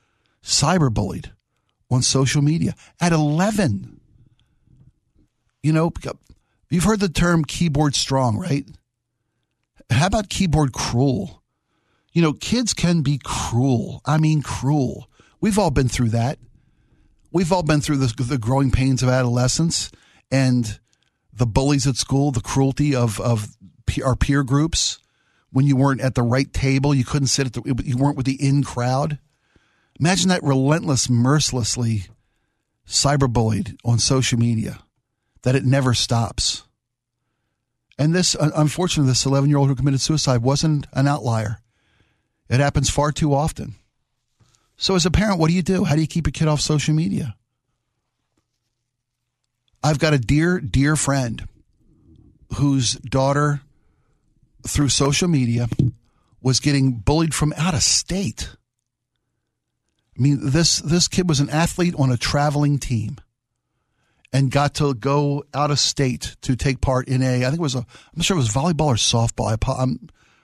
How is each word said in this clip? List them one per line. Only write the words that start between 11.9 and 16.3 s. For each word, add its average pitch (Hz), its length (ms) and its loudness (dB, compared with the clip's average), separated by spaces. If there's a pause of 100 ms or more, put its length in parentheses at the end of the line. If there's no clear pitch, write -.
You 170 100 2
know, 156 120 2
kids 233 400 -4
can 170 300 0
be 139 200 -2
cruel. - 840 -2
I 151 120 0
mean, 156 240 2
cruel. 131 680 -4 (300)
We've 202 180 0
all 185 140 4
been 131 160 2
through 117 220 0
that. 117 300 -2 (920)